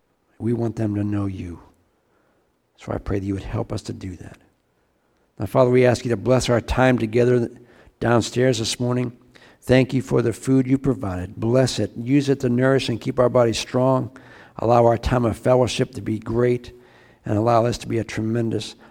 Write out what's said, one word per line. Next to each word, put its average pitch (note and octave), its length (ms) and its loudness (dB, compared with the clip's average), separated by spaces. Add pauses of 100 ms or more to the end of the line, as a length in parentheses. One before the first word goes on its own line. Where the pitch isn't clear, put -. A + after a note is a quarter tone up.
(380)
We A2+ 140 -2
want A2+ 240 -2
them G#2+ 200 -2
to G#2 60 -2
know G#2 220 -4
you. F2+ 360 -10 (1160)
So - 160 -10
I G#2 60 -4
pray G2+ 200 -6
that F#2+ 60 -6
you G2 100 -4
would F#2+ 80 -8
help A2+ 300 -8
us A2 100 -8
to G#2 120 -12
do F#2+ 220 -12
that. - 220 -20 (1000)
Now, A2 80 -6
Father, B2+ 240 4
we B2 160 6
ask A#2+ 180 0
you B2 60 -4
to A#2 60 0
bless A#2 320 0
our A#2+ 120 2
time B2+ 380 2
together A#2+ 500 2 (520)
downstairs A#2+ 580 2
this A2 200 -4
morning. B2 380 -4 (460)
Thank B2+ 320 2
you B2+ 80 0
for C3 180 0
the A#2 120 0
food C3 340 0
you C3+ 120 2
provided. F#2+ 580 -4
Bless B2 420 2
it. G#2 180 -2
Use C3 320 0
it C3+ 120 0
to B2+ 80 -2
nourish C3 400 2
and A2+ 120 -4
keep B2+ 180 -6
our B2 100 4
bodies A#2 300 2
strong. B2+ 580 0 (420)
Allow A#2+ 280 4
our A#2 120 4
time B2 260 0
of A2 120 0
fellowship B2+ 580 0
to A#2 60 -10
be G#2+ 180 -4
great, A#2+ 540 -2 (520)
and G#2+ 120 -2
allow A2+ 260 4
this A#2 160 -2
to - 100 -14
be A2+ 100 -2
a G#2+ 60 -4
tremendous A2 720 -4 (160)